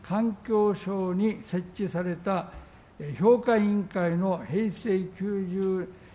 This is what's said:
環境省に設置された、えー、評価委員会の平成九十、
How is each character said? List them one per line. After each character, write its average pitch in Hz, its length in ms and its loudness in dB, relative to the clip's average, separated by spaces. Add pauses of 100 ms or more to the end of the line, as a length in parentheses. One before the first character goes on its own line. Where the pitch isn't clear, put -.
環 214 400 0
境 208 320 4
省 185 380 -2
に 202 300 0
設 180 200 -4 (100)
置 196 160 -4
さ 175 140 -2
れ 175 120 -2
た、 175 360 -4 (480)
え 147 180 -8
ー、 - 0 -
評 220 220 6
価 226 180 2
委 208 60 4
員 208 220 2
会 170 300 0
の 185 300 0
平 202 260 0
成 190 320 0 (140)
九 196 280 -2
十、 190 440 0 (260)